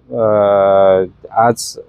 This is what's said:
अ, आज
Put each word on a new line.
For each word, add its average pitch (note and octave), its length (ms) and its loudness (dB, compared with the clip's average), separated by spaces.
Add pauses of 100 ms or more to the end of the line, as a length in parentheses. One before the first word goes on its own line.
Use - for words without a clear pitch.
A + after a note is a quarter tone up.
(120)
अ, B2 80 -6 (1120)
आज - 580 -2